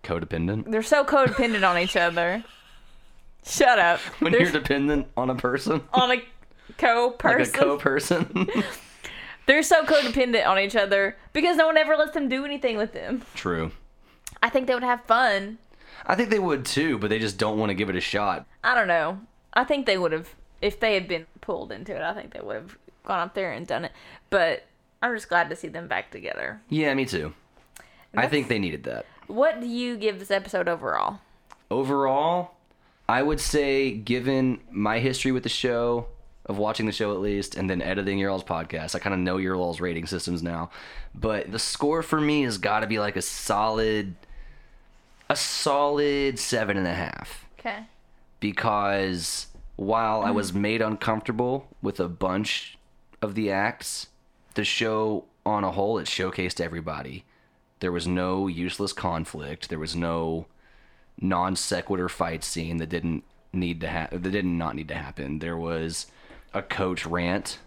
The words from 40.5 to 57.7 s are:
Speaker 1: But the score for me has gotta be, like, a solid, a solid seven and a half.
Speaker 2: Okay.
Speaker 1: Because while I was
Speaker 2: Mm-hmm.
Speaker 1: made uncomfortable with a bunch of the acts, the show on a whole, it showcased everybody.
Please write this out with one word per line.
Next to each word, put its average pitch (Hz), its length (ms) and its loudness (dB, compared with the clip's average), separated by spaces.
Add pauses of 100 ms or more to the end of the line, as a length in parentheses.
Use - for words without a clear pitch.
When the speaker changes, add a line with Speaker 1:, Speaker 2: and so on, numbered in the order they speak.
Speaker 1:
But 104 380 -4
the 113 80 -6
score 151 420 0
for 156 180 0
me 151 240 2
has 117 140 -2
gotta 104 300 0
be, 110 120 0
like, 104 160 -2
a 92 60 0
solid, 107 920 0 (1120)
a 147 60 2
solid 143 1040 2
seven 110 380 0
and 92 100 2
a 85 60 0
half. - 520 -8 (140)
Speaker 2:
Okay. 214 240 -10 (560)
Speaker 1:
Because 101 1080 0 (280)
while 110 480 0
I 104 80 2
was 101 200 0
Speaker 2:
Mm-hmm. 98 100 0
Speaker 1:
made 110 200 0
uncomfortable 110 840 -2 (160)
with 98 160 -4
a 90 100 0
bunch 92 680 -2 (440)
of 101 140 -4
the 104 160 0
acts, - 560 -2 (480)
the 107 100 0
show 110 600 0 (200)
on 104 180 2
a 92 80 0
whole, 98 280 0
it - 80 -6
showcased 92 520 -4
everybody. 80 640 -8 (540)